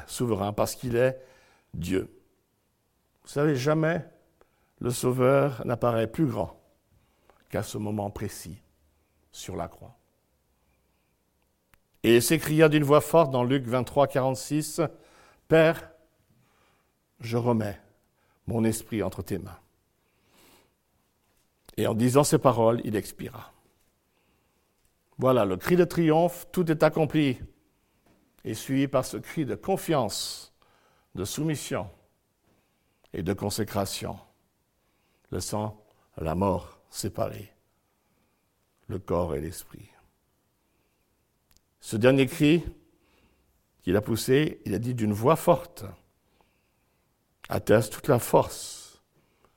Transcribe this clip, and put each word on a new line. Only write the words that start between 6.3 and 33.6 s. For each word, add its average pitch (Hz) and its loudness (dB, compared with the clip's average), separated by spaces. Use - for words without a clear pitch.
qu'à - -4
ce - -10
moment 104 -4
précis 98 -12
sur - -14
la 85 -6
croix. - -20
Et 113 8
il 120 6
s'écria 156 4
d'une 151 4
voix 147 6
forte 160 4
dans 123 0
Luc 131 0
vingt-trois, 127 2
quarante-six, « 139 -2
Père, 160 4
je 117 -4
remets 113 0
mon 113 0
esprit 110 -2
entre 95 -6
tes 95 -6
mains. » 92 -14
Et 107 0
en 110 0
disant 123 2
ces - 0
paroles, 117 2
il 107 -4
expira. - -10
Voilà, 123 4
le 92 0
cri 175 0
de 175 6
triomphe, 170 2
tout 170 0
est 160 2
accompli, 151 2
est 110 -6
suivi 135 -2
par 131 0
ce - -10
cri 147 -6
de 107 -4
confiance, - -2
de 90 -4
soumission 135 -4
et 95 -6
de 90 -2
consécration. 98 -6